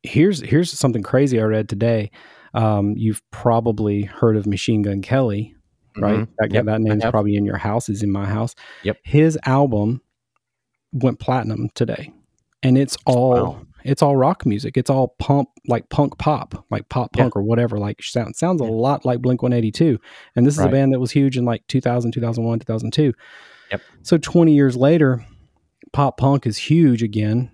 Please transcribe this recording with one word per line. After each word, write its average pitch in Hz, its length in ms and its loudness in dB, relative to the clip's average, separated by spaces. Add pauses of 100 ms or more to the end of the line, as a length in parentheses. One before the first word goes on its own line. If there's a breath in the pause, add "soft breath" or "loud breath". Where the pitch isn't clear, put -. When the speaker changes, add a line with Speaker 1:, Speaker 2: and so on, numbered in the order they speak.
Speaker 1:
here's, 170 380 0
here's 165 300 0
something 117 320 -2
crazy 131 360 0
I 110 40 0
read 110 260 -2
today. 107 420 -2 (420 loud breath)
Um, 104 440 0
you've 110 240 -2 (100)
probably 110 720 0
heard 110 340 0
of 104 100 -2
Machine 104 340 -2
Gun 98 200 -2
Kelly, 110 540 -2 (420)
right? 107 220 0
Speaker 2:
Mm-hmm. 113 200 -6
Speaker 1:
That, 110 120 0
Speaker 2:
Yep, 110 140 0
Speaker 1:
that 107 100 0
Speaker 2:
I - 40 -2
Speaker 1:
name's 107 240 0
Speaker 2:
have. 113 80 0
Speaker 1:
probably 104 240 0
in 104 100 0
your 98 120 -4
house, 107 320 -4
is 104 140 -4
in 101 80 -2
my 98 140 -4
house. 110 300 -4 (280 loud breath)
Speaker 2:
Yep. 104 200 -4
Speaker 1:
His 156 420 4
album 127 560 0 (920)
went 127 280 -2
platinum 113 560 -4
today. 117 360 -4 (520)
And 127 140 4
it's 139 280 0
all 127 260 4 (220)
Speaker 2:
Wow. - 120 -20 (200)
Speaker 1:
it's 139 160 0
all 143 160 4
rock 139 280 0
music. 110 320 -2
It's 127 120 -2
all 131 200 2 (100)
pump, 139 300 0 (180)
like, 117 220 -2
punk 143 280 -2
pop, - 540 -4
like, - 180 -6
pop 120 260 -6
Speaker 2:
Yeah. 123 80 2
Speaker 1:
punk 123 120 -2
or 101 80 -2
whatever. 113 340 0
Like, 101 260 -6
sound-, - 320 -6
sounds 170 260 0
a 117 40 -2
Speaker 2:
Yeah. 113 60 -4
Speaker 1:
lot 127 340 -2
like 123 160 0
Blink 127 220 0
one 123 100 0
eighty-two. 120 460 2 (360 loud breath)
And 120 100 4
this 143 100 4
is - 40 -4
a - 40 2
Speaker 2:
Right. - 80 2
Speaker 1:
band 135 220 2
that 127 60 0
was 127 120 -4
huge 139 260 2
in, 123 80 0
like, 117 220 -4
two 131 140 0
thousand, 120 300 0
two 123 100 -6
thousand 117 220 -2
one, 117 160 0
two - 60 -10
thousand 113 260 -4
two. 147 220 2 (580 loud breath)
Speaker 2:
Yep. 101 100 -6 (200)
Speaker 1:
So - 160 2
twenty 165 360 4
years 139 220 4
later, 135 480 2 (680 soft breath)
pop 139 240 0
punk 139 300 2
is 107 100 -4
huge 139 460 2
again. 107 500 -2